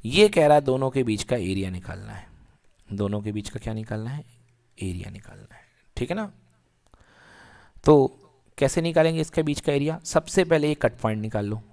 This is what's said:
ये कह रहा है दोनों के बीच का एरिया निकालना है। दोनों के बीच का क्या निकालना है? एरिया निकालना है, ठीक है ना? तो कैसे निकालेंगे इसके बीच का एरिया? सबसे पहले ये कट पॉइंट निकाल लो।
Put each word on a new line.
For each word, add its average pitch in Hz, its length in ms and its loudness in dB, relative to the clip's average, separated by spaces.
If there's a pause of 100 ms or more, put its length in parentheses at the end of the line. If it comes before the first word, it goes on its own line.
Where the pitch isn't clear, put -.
ये 175 240 6
कह 165 180 4
रहा 147 80 8
है 147 80 6
दोनों 135 260 0
के 135 140 -2
बीच 107 200 -2
का 127 120 -2
एरिया 95 340 -4
निकालना 92 440 -12
है। 98 140 -16 (640)
दोनों 104 320 -4
के 104 100 -6
बीच 104 180 -8
का 110 100 -12
क्या 113 140 -8
निकालना 110 360 -8
है? 147 140 -10 (540)
एरिया 90 340 -8
निकालना - 440 -20
है, - 60 -20 (360)
ठीक 123 120 -4
है 175 60 -2
ना? 208 160 -8 (1500)
तो 143 380 6 (360)
कैसे 143 240 0
निकालेंगे 160 400 2
इसके 160 220 -2
बीच 147 180 -2
का 147 120 -2
एरिया? 151 320 -2
सबसे - 380 0
पहले 160 240 2
ये 151 80 0
कट - 240 -2
पॉइंट 110 220 -4
निकाल 107 240 -4
लो। 107 160 -6 (120)